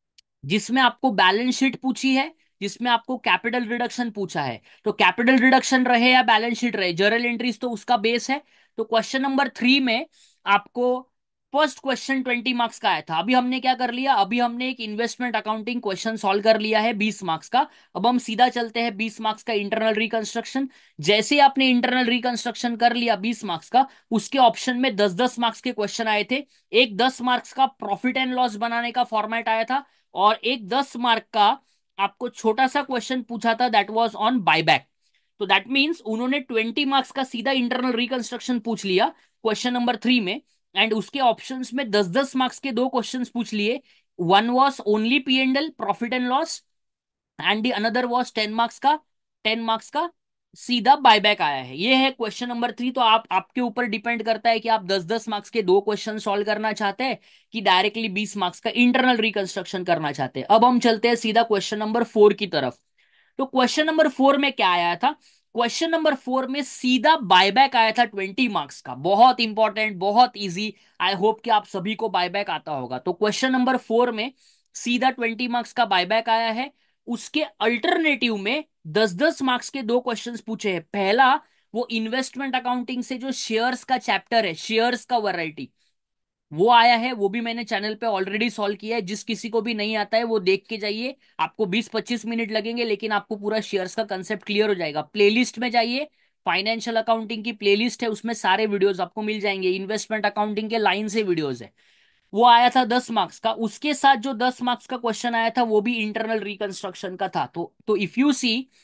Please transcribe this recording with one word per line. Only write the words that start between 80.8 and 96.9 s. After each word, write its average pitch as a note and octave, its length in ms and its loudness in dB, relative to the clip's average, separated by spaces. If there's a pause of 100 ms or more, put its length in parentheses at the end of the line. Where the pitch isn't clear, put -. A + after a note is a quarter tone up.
पहला, G#3+ 520 4 (400)
वो A#3 180 -2
इन्वेस्टमेंट B3+ 640 -4
अकाउंटिंग B3 480 -4
से C4 140 -8
जो B3+ 140 -6
शेयर्स A#3+ 520 -2
का B3+ 140 0
चैप्टर A3 480 0
है, E3 80 -4
शेयर्स A3+ 520 -2
का B3 120 -2
वैरायटी, E3 520 -4 (840)
वो F3 180 2
आया A#3+ 260 6
है, A#3 180 -2
वो G3+ 160 -2
भी A3+ 120 -4
मैंने A#3 220 -6
चैनल G#3 320 -4
पे A#3 120 -6
already G#3 440 -2
सॉल्व G#3 240 -4
किया G#3+ 200 -6
है। A#3 60 -2
जिस G3+ 220 -8
किसी A3+ 260 -6
को A3 120 0
भी A3+ 120 -4
नहीं G#3+ 240 -4
आता G#3 200 -2
है, A#3+ 60 2
वो A3+ 160 -2
देख F#3+ 300 0
के A3 80 -6
जाइए। G#3+ 380 -6 (240)
आपको E3 260 -2
बीस G#3 220 -2
पच्चीस A3 380 -6
मिनट A3+ 260 -4
लगेंगे, A3+ 340 -4
लेकिन A3 260 -4
आपको G#3+ 240 -4
पूरा G#3 240 -4
शेयर्स F#3 360 -6
का A3+ 80 -2
कॉन्सेप्ट G3 400 -6
क्लियर G#3 260 0
हो G3+ 60 0
जाएगा। D#3 260 -4
प्लेलिस्ट G#3+ 580 2
में B3 120 -4
जाइए, A#3+ 380 0 (360)
फाइनेंशियल A3 520 -2